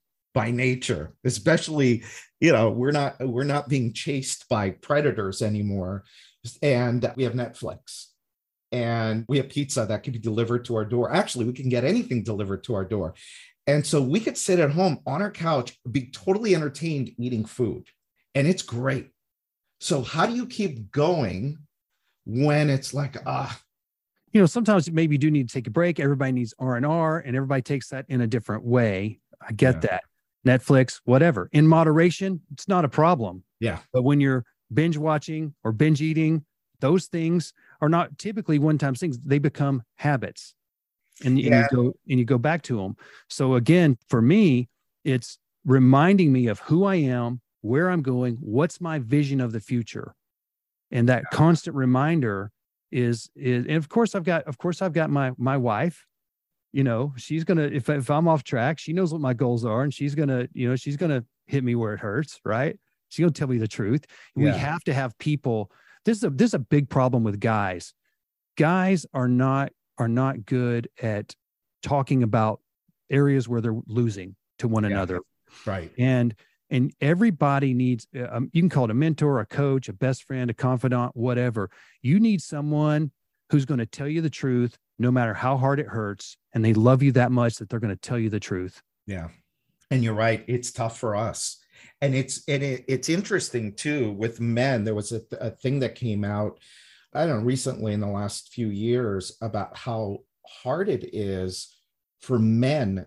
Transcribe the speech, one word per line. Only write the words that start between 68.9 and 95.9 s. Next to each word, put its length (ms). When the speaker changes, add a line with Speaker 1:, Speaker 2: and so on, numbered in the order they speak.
Speaker 2:
are 140
not, 440
are 100
not 360
good 440
at 340
talking 400
about 380
areas 400
where 120
they're 260
losing 500
to 100
one 160
Speaker 1:
Yeah. 60
Speaker 2:
another. 300
Speaker 1:
Right. 320
Speaker 2:
And 360
and 280
everybody 760
needs, 420
uh, 160
um, 200
you 100
can 80
call 160
it 40
a 40
mentor, 440
a 80
coach, 420
a 40
best 320
friend, 260
a 40
confidant, 600
whatever. 560
You 180
need 240
someone 680
who's 160
gonna 200
tell 220
you 140
the 80
truth, 480
no 140
matter 220
how 240
hard 200
it 80
hurts. 520
And 100
they 80
love 300
you 100
that 180
much 260
that 120
they're 100
gonna 160
tell 240
you 120
the 100
truth. 420
Speaker 1:
Yeah. 220
And 120
you're 120
right. 340
It's 240
tough 260
for 160
us. 440
And 140
it's, 340
and 140
it, 260
it's 220
interesting 640
too, 380
with 280
men, 420
there 120
was 180
a, 80
a 120
thing 300
that 140